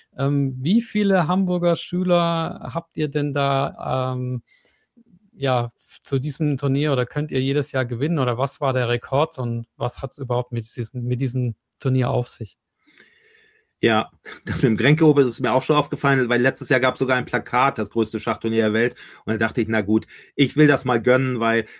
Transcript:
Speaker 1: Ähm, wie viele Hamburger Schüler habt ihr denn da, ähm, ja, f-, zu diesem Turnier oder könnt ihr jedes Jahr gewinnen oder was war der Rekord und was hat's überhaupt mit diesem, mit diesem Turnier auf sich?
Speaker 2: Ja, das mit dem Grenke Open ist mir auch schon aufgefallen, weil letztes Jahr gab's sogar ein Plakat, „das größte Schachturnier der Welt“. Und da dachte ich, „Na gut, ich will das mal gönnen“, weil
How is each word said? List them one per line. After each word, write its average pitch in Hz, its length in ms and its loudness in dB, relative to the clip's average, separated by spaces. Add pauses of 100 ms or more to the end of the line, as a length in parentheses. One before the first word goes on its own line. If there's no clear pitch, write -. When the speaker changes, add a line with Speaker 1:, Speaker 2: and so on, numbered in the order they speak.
(160)
Speaker 1:
Ähm, 139 360 0 (100)
wie 190 220 2
viele 196 440 2
Hamburger 180 480 2
Schüler 170 960 -2
habt - 260 -8
ihr 156 100 -2
denn 147 260 -2
da, 135 800 -2
ähm, 127 300 -6 (920)
ja, 127 420 -2
f-, - 280 -20
zu 135 160 -2
diesem 147 380 -2
Turnier 143 360 0
oder 123 140 0
könnt 147 240 -4
ihr 135 100 0
jedes 135 300 -2
Jahr 131 140 0
gewinnen 135 340 -2
oder 123 180 0
was 135 240 -2
war 135 120 0
der 123 160 0
Rekord 135 500 -2
und 117 260 -4 (100)
was - 280 -6
hat's - 160 -10
überhaupt 123 320 -4
mit 117 140 -6 (100)
diesem, 120 300 -8
mit 120 140 -2
diesem 123 360 -2 (240)
Turnier 127 320 0
auf 123 180 -2
sich? - 280 -14 (1200)
Speaker 2:
Ja, 110 300 2 (360)
das - 180 -2
mit 123 80 4
dem 110 60 0
Grenke 156 280 4
Open 139 220 6
ist 117 120 -4
mir 120 140 0
auch 131 80 2
schon 156 140 0
aufgefallen, 139 540 0
weil 120 120 2
letztes 131 280 -2
Jahr 131 100 4
gab's 127 180 0
sogar 131 180 0
ein 127 100 -4
Plakat, 127 520 0
„das 104 140 -4
größte 113 280 -2
Schachturnier 113 440 -2
der 107 100 2
Welt“. 120 220 0 (280)
Und 110 100 -2
da 113 40 -2
dachte 113 240 -2
ich, 107 60 -2
„Na 110 140 0
gut, 107 260 0 (280)
ich 135 220 2
will 151 80 8
das 143 180 4
mal 123 160 2
gönnen“, 127 400 2
weil 113 280 0 (120)